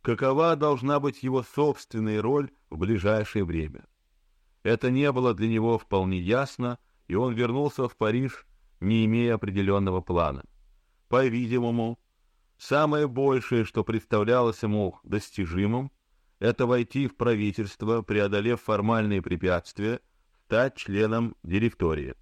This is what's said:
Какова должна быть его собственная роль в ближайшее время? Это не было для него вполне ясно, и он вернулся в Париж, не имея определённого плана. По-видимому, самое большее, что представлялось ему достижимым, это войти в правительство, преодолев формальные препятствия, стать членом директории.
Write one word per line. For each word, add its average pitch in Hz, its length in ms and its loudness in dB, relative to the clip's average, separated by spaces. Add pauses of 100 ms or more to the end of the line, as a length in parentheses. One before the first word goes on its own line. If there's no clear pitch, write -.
Какова 135 540 2
должна 143 440 0
быть 139 220 -4
его 127 220 -2
собственная 110 760 -2
роль 135 280 0 (220)
в 80 60 -10
ближайшее 104 680 0
время? 80 420 -6 (760)
Это 117 260 0
не 139 220 2
было 127 240 2
для 104 120 0
него 113 300 2
вполне 92 420 0
ясно, 123 600 -2 (280)
и 160 60 -6
он 175 220 0
вернулся 123 520 -2
в - 80 -10
Париж, 120 520 -2 (320)
не 110 260 2
имея 117 300 2
определённого 98 680 0
плана. 78 440 -2 (640)
По-видимому, 120 920 0 (580)
самое 151 500 0
большее, 127 580 0
что 104 180 -2
представлялось 113 800 0
ему 104 400 -2
достижимым, 101 880 -4 (480)
это 120 260 0
войти 123 420 0
в - 100 -8
правительство, 110 840 -2
преодолев 104 600 0
формальные 107 600 0
препятствия, 92 760 -2 (460)
стать 123 320 0
членом 110 680 0
директории. 85 800 -2